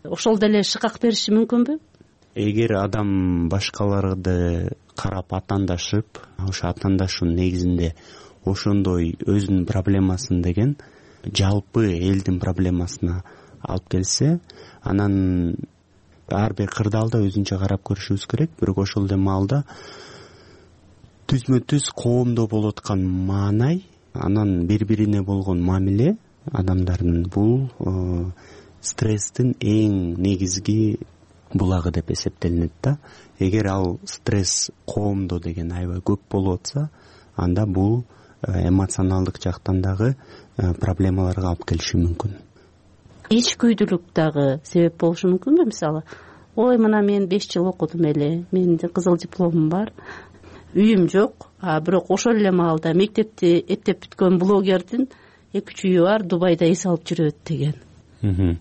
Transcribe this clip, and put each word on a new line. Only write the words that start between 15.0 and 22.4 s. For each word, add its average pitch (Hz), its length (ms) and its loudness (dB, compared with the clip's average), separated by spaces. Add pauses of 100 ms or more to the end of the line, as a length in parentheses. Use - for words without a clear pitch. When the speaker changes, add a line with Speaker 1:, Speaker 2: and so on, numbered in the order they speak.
Speaker 2:
ар 104 240 0
бир 98 160 -2
кырдаалда 110 560 0
өзүнчө 98 380 -2
карап 95 260 -2
көрүшүбүз 98 400 -4
керек. 156 320 -2
Бирок 95 240 0
ошол 98 240 -2
эле 98 80 0
маалда 98 480 0 (1700)
түзмө 127 320 2
түз - 320 0
коомдо 120 500 2